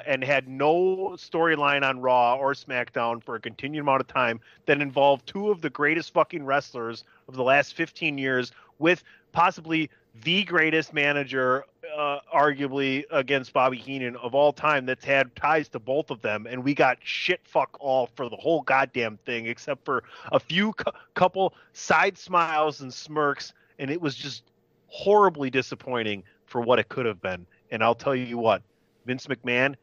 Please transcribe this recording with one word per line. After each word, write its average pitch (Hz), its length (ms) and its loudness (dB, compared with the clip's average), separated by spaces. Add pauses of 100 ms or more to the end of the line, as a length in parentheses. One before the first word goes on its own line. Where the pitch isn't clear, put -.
and 135 160 -2
had 131 240 0
no 180 680 0
storyline 147 680 0
on 131 180 0
Raw 123 360 4
or 139 180 0
SmackDown 120 680 -4
for 123 120 -10
a 110 60 -10
continued 139 400 -8
amount 135 200 2
of 127 60 -4
time 117 340 -2 (260)
that 143 140 4
involved 139 460 4
two 202 240 -4
of 185 100 -2
the 156 100 -4
greatest 151 420 -2
fucking 160 320 0
wrestlers 123 580 -4 (260)
of 131 60 -20
the 131 80 -4
last 139 320 2
fifteen 156 440 -4
years 131 340 -2 (260)
with 165 240 2 (300)
possibly 160 580 0 (340)
the 185 180 2
greatest 160 500 0
manager, 135 720 0 (320)
uh, 143 220 -2 (160)
arguably 139 800 0
against 135 400 0
Bobby 127 260 2
Heenan 127 380 -8
of 120 180 -6
all 143 180 6
time 143 340 0
that's 131 180 -4
had 139 320 2
ties 151 320 0
to 135 100 -10
both 131 320 -4
of 120 100 -8
them, 107 300 -4
and 127 140 -8
we 143 100 0
got 139 260 4
shit - 440 -2
fuck - 340 -2
all 131 380 0
for 123 120 -6
the 113 80 -10
whole 151 260 0
goddamn 127 640 0
thing 117 220 -6
except 127 380 -8
for 131 180 -2 (300)
a 156 80 2
few 202 320 0
cou-, - 180 -4 (240)
couple 185 400 0 (200)
side 185 440 0
smiles 160 640 0
and 127 120 -12
smirks, 151 600 -4 (260)
and 135 100 -8
it 160 120 -4
was 139 160 -4
just 131 260 -12 (460)
horribly 190 600 4
disappointing 120 760 -4 (220)
for 120 140 -6
what 120 200 4
it - 80 -4
could 127 180 -6
have 101 160 -4
been. 90 240 -6 (240)
And 110 140 -2
I'll 117 100 4
tell 135 220 -2
you 120 200 -6
what, 110 260 2 (440)
Vince 127 220 -6
McMahon, 127 540 0